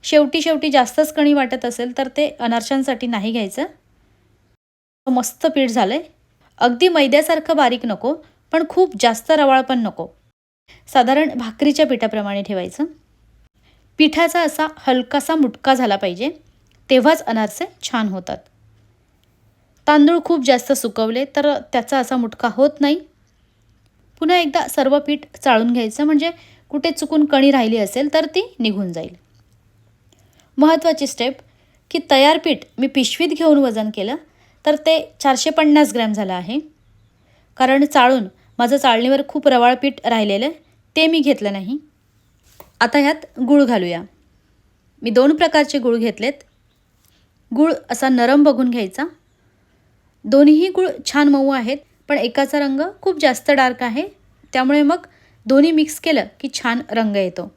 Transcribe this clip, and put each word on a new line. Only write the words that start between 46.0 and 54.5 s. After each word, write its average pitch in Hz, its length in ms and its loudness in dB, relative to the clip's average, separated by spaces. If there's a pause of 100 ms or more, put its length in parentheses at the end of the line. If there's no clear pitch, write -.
गूळ 302 200 2 (180)
असा 240 180 -2
नरम 254 340 4
बघून 262 280 2
घ्यायचा. 240 340 -6 (1200)
दोन्हीही 294 440 6
गूळ 370 200 -2 (160)
छान 285 240 2
मऊ 277 220 2
आहेत, 262 280 -4 (300)
पण 294 100 -2
एकाचा 277 400 -2
रंग 277 220 -2 (220)
खूप 349 180 -2
जास्त 285 300 0
डार्क 254 320 2
आहे, 247 240 -4 (460)